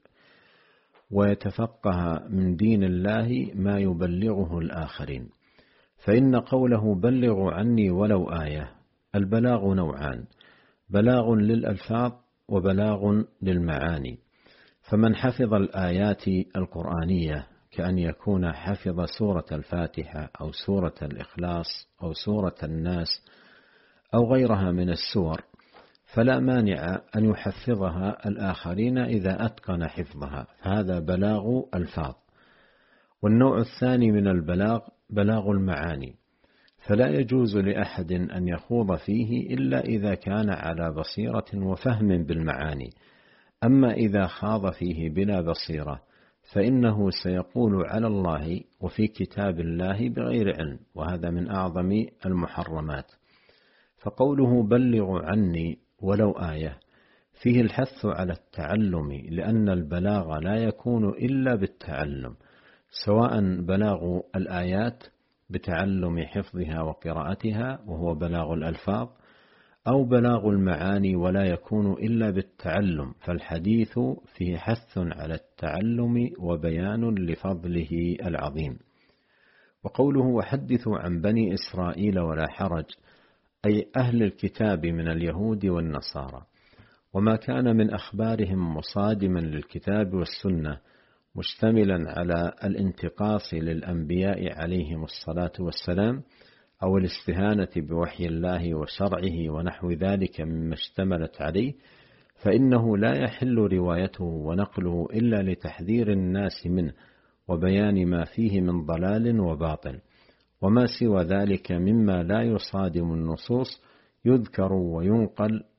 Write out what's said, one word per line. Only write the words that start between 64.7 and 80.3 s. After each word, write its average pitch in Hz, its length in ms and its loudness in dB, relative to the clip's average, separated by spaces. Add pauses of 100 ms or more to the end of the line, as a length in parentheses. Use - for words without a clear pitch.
بتعلم 90 760 -2
حفظها 80 580 -6
وقراءتها، 87 1080 -4
وهو 85 280 -2
بلاغ 82 380 -2
الألفاظ، 85 540 -4 (800)
أو 135 160 4
بلاغ 120 460 4
المعاني، 95 640 2
ولا 92 300 2
يكون 98 460 0
إلا 110 380 0
بالتعلم، 87 920 -2
فالحديث 90 800 -2 (260)
فيه 90 320 -4
حث - 400 -4
على 80 360 -4
التعلم 117 960 -2 (100)
وبيان 90 760 -2
لفضله 85 1000 -2 (100)
العظيم. 80 540 -6 (1040)
وقوله: 135 420 2
"وحدثوا 123 720 0